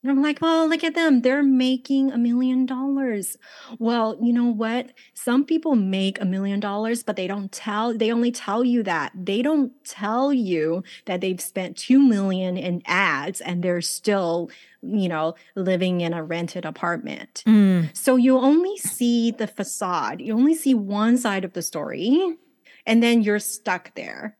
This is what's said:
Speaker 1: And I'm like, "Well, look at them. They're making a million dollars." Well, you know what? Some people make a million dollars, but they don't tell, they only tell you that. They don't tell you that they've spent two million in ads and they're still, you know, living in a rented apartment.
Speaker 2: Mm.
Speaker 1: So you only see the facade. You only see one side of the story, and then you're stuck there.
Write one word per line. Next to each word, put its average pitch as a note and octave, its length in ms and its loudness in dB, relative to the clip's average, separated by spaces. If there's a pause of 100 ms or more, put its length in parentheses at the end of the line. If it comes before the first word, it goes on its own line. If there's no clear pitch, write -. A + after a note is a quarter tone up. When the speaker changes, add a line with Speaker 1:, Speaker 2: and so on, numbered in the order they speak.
Speaker 1:
And C4+ 100 0
I'm C4+ 100 4
like, D4+ 180 0
"Well, D#4+ 280 2
look D#4+ 160 0
at D#4+ 100 -2
them. D#4 280 4
They're C4 200 2
making C4 680 2
a A#3+ 60 -2
million B3+ 460 2
dollars." C4 720 -4 (440)
Well, A3+ 420 0
you A#3+ 100 2
know A#3+ 200 2
what? A3+ 400 -4 (220)
Some B3+ 300 0
people D#4+ 300 0
make F#3+ 460 0
a G#3 40 -4
million G3 360 -2
dollars, G#3+ 420 -4
but G#3 140 -4
they F#3 100 -4
don't G3 240 -6
tell, A3 460 -4
they A3 160 0
only A#3 180 0
tell A#3 320 -4
you A#3+ 220 2
that. E3+ 320 -4
They G3 260 -2
don't C#4+ 300 0 (120)
tell B3 480 -2
you F3+ 520 0 (220)
that F3+ 160 -4
they've F#3 180 -4
spent F#3 360 -8
two C4 220 4
million F#3+ 580 2
in F3 300 -4
ads F3 540 0
and F3+ 240 -4
they're F3 160 0
still, F3 680 -2 (320)
you G3 280 -2
know, D#3+ 260 -4 (220)
living F3+ 460 0
in E3+ 100 -2
a E3 100 -6
rented E3+ 420 -6
apartment. - 800 -8
Speaker 2:
Mm. F#3+ 520 6
Speaker 1:
So - 180 2
you B3+ 240 4
only D#4+ 380 2
see A#3+ 560 0
the A3 160 -6
facade. F3 720 -6
You A3 140 -4
only C#4 200 4
see C#4 200 2
one G#3+ 440 2
side G3+ 260 -2
of F3+ 100 -10
the E3+ 80 -6
story, A#3+ 760 0 (500)
and A3+ 160 4
then A#3 200 4
you're G#3 180 0
stuck - 560 -6
there. - 440 -14